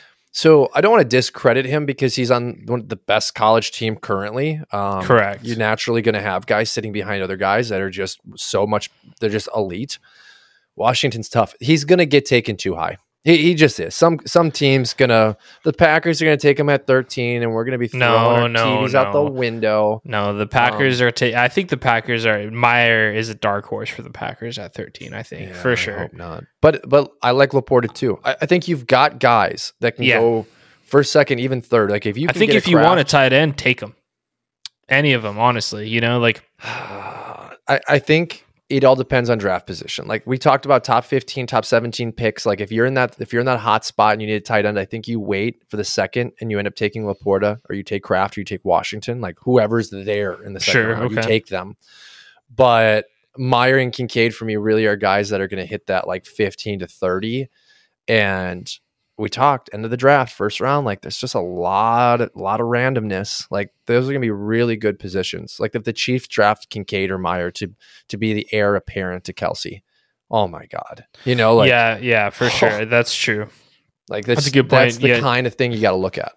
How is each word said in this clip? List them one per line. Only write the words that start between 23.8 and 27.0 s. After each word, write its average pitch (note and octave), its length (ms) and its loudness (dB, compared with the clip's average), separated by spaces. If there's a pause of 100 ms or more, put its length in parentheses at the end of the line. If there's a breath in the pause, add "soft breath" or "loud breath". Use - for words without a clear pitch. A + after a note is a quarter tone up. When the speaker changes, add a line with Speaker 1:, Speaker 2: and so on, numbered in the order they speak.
Speaker 2:
for - 100 -14
the B2+ 80 -16
Packers - 480 -12
at G#2+ 160 -14
thirteen, - 400 -14
I G#2+ 80 -12
think, - 280 -16
Speaker 1:
Yeah, F2+ 120 -16
Speaker 2:
for B2+ 120 2
Speaker 1:
I - 20 0
Speaker 2:
sure. G#2 240 -6
Speaker 1:
hope F2 140 -10
not. E2+ 320 -14 (160)
But, - 280 4
but C#3 220 4 (100)